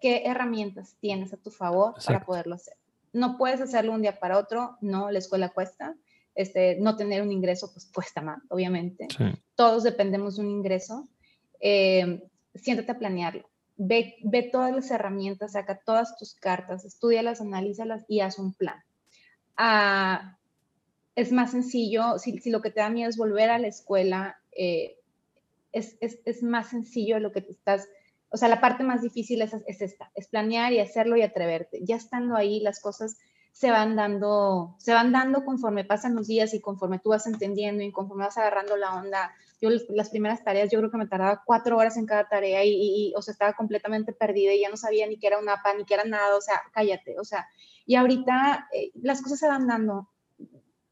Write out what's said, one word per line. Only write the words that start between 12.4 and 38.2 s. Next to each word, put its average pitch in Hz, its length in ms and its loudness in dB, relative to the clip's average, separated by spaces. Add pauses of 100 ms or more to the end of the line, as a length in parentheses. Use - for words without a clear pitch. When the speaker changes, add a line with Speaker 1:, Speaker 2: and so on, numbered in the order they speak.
Speaker 1:
siéntate 220 360 -2
a 240 80 -4
planearlo. 180 500 -4 (280)
Ve, 226 460 0
ve 233 280 2
todas 254 220 2
las 262 180 -4
herramientas, 196 640 -4
saca 196 300 -6
todas 226 340 0
tus - 180 -18
cartas, 185 500 -6
estúdialas, 233 560 0
analízalas 208 680 -6
y 214 120 0
haz 190 200 -2
un 190 140 -4
plan. - 300 -6 (760)
Ah, 196 800 2 (800)
es 240 160 0
más 247 200 2
sencillo, 233 680 0
si, 214 200 -8
si 247 100 -6
lo 220 120 0
que 190 100 -4
te 214 100 -2
da 208 80 0
miedo 233 200 -2
es 226 80 -6
volver 220 320 2
a 233 100 2
la 233 80 0
escuela, 190 680 0 (140)
eh, 175 460 -2 (760)
es, 226 300 -6
es, 233 240 -6
es 240 180 -4
más 233 260 -2
sencillo 226 500 -2
lo 208 120 -4
que 196 100 -4
te 190 100 -18
estás, 196 360 -2 (420)
o 226 80 -6
sea, 233 100 2
la 233 140 4
parte 247 220 4
más 247 180 0
difícil 233 400 -4
es, 214 120 -4 (140)
es 196 140 -10
esta, - 340 -10
es 202 120 -12
planear 226 460 0
y 226 60 4
hacerlo 226 380 2
y 226 60 6
atreverte. 170 600 -2
Ya 220 120 -2
estando 240 400 -4
ahí, 208 260 2
las 208 180 -2
cosas 214 380 -8 (340)
se - 200 2
van 220 240 4
dando, 202 840 2
se 233 140 2
van 233 180 6
dando 262 340 2
conforme 233 380 -2
pasan 208 320 0
los 214 120 -4
días 220 280 2
y 208 60 -4
conforme 190 380 -4
tú 214 100 -4
vas 214 180 2
entendiendo 208 560 -4
y 202 80 -6
conforme 196 340 -6